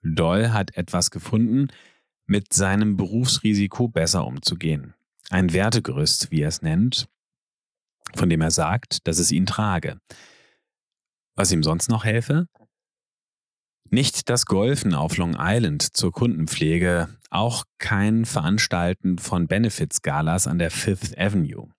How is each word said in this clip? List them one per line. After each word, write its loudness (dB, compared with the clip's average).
Doll 2
hat -2
etwas -2
gefunden, 0
mit 0
seinem 2
Berufsrisiko 0
besser 0
umzugehen. -4
Ein 2
Wertegerüst, 0
wie 0
er 0
es -6
nennt, 0
von 2
dem 2
er 2
sagt, -2
dass 0
es 0
ihn 2
trage. -2
Was 0
ihm 2
sonst 0
noch 0
helfe? 0
Nicht 0
das 2
Golfen 2
auf -2
Long 0
Island 0
zur 0
Kundenpflege, 0
auch -2
kein 0
Veranstalten 0
von -2
Benefits-Galas 0
an -2
der 0
Fifth -4
Avenue. -2